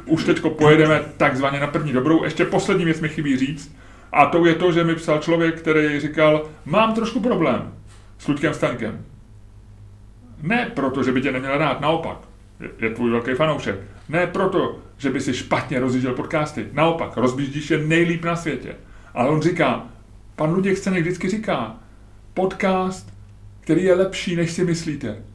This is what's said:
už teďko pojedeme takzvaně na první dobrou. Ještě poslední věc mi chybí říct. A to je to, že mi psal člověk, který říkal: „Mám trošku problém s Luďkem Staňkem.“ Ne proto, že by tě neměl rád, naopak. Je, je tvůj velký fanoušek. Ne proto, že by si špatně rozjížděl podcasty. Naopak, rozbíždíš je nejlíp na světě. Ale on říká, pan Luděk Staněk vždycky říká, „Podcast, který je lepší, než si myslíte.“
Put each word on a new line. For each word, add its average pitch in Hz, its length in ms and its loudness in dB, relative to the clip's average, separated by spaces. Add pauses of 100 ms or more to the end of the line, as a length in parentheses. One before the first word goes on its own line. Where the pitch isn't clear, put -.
už 160 180 2
teďko 160 260 2
pojedeme 151 520 6 (160)
takzvaně 139 420 2
na 143 80 -2
první 151 260 -2
dobrou. 151 300 4
Ještě - 220 0
poslední 190 400 0
věc 160 160 2
mi 156 80 -2
chybí 143 280 -2
říct. 143 380 -4 (360)
A 143 140 6
to 170 200 4
je 165 100 4
to, 175 160 2
že 170 120 2
mi 165 120 2
psal 160 240 0
člověk, 165 420 0
který 151 380 2
říkal: 151 460 2 (200)
„Mám 214 280 2
trošku 220 260 -2
problém 170 520 0 (460)
s - 100 -20
Luďkem 143 260 0
Staňkem.“ 113 480 -4 (1400)
Ne 233 320 -2
proto, 135 300 -2
že 127 80 2
by 127 100 0
tě 139 100 0
neměl 135 260 -2
rád, 135 240 0
naopak. 147 360 -2 (420)
Je, 117 100 -10 (180)
je - 20 -4
tvůj 120 220 0
velký 117 220 0
fanoušek. 135 420 0 (340)
Ne 170 180 0
proto, 185 480 0 (220)
že 135 120 -2
by 127 120 -2
si - 120 -2
špatně - 460 -4
rozjížděl 127 340 0
podcasty. 147 600 -4
Naopak, 160 440 0
rozbíždíš 131 540 -2
je 156 60 2
nejlíp 165 480 0
na 170 100 -2
světě. - 400 -6 (380)
Ale 123 160 2
on 151 120 2
říká, 147 440 0 (500)
pan 156 180 0
Luděk 190 240 0
Staněk 185 240 0
vždycky 180 280 -2
říká, 156 460 -4 (580)
„Podcast, 185 800 -2 (480)
který 165 220 0
je 185 120 6
lepší, 185 400 0
než 170 160 0
si 180 120 -2
myslíte.“ 143 540 -4 (180)